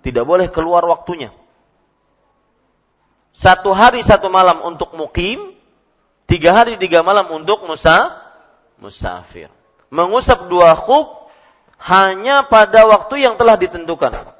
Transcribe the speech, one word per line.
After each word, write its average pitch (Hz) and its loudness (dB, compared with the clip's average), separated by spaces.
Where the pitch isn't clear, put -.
Tidak 120 -6
boleh 175 -2
keluar 170 -4
waktunya. 165 -8
Satu 185 0
hari 240 2
satu 196 0
malam 185 2
untuk 170 -12
mukim, 208 -10
tiga 165 0
hari 233 2
tiga 170 0
malam 185 0
untuk 180 -6
musa-, 170 0
musafir. 90 -16
Mengusap 185 -2
dua 175 6
khuf - -2
hanya 190 0
pada 220 4
waktu 262 0
yang 226 -2
telah 226 4
ditentukan. 170 -8